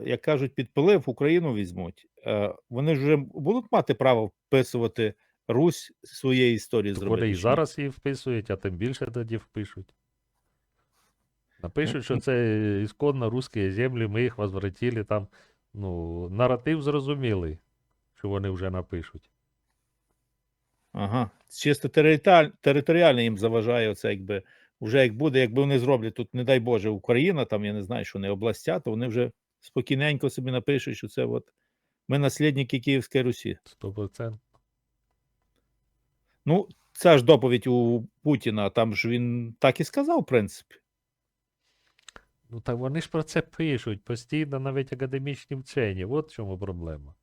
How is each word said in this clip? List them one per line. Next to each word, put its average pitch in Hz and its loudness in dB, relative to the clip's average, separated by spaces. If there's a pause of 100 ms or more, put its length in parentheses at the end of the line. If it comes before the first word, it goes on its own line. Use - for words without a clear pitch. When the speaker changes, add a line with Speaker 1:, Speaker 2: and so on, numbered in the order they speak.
Speaker 1:
як 123 -4
кажуть, 139 0
під 127 -4
вплив 175 4
Україну 151 0
візьмуть, 90 -6 (180)
е, 104 -2 (160)
вони 143 0
ж 131 -2
вже 147 4
будуть 165 -2
мати 165 2
право 120 4
вписувати 117 0 (340)
Русь 147 0 (100)
своєї 127 2
історії 104 -2
Speaker 2:
Так 90 -6
Speaker 1:
зробити, 101 0
Speaker 2:
вони 110 0
і - 0
Speaker 1:
чи 92 -2
ні? 87 -6
Speaker 2:
зараз 139 2
її 139 -6
вписують, 131 -6
а 95 0
тим 95 -6
більше 123 -4
тоді 113 -6
впишуть. - -12 (1700)
Напишуть, 117 -2
Speaker 1:
Ну, 135 -4
Speaker 2:
що 127 -2
Speaker 1:
ну. 117 -2
Speaker 2:
це 107 0
ісконно 131 -2
русські 110 -2
землі, 117 -2
ми 110 -2
їх 120 -2
возвратили 104 -4
там. 101 -2 (460)
Ну, 87 -6
наратив 123 0
зрозумілий, 131 -2 (540)
що - -10
вони 98 -2
вже 92 -4
напишуть. 87 -10 (1600)
Speaker 1:
Ага. 104 -2 (200)
Чисто - -2
територіаль-, 156 6 (120)
територіально 143 4
їм 113 0
заважає 113 0
оце, 107 -4
якби, 98 -6 (380)
вже 120 4
як 117 2
буде, 131 2
якби 123 2
вони 139 2
зроблять 117 0
тут, - -8
не 123 -4
дай 131 4
Боже, 113 0
Україна, 127 0
там, 104 -4
я 104 -4
не 104 -6
знаю, 110 -8
що - -10
не 98 -4
областя, 113 -2
то - -6
вони 117 -4
вже 120 -2 (280)
спокійненько 139 -2
собі 127 -6
напишуть, 127 -2
що 110 -12
це 127 -4
от 117 -6 (540)
ми 139 0
наслідники 139 0
Київської 131 0
Русі. 107 -4
Speaker 2:
Сто - -12
процентів. 107 -10 (2000)
Speaker 1:
Ну, 175 2 (260)
ця 165 8
ж 123 6
доповідь 123 6
у 120 2 (160)
Путіна, 107 0
там 113 0
ж 117 -2
він 120 -4
так 135 4
і 165 -2
сказав, 285 -2
в 175 -2
принципі. - -2 (1700)
Speaker 2:
Ну, 113 -12
так 120 -4
вони 135 -4
ж - -14
про 160 -2
це 160 -2
пишуть, 123 -4
постійно 139 -6
навіть 135 -4
академічні 135 -8
вчені. 101 -4
От 151 -4
в - -20
чому 98 -8
проблема. 82 -10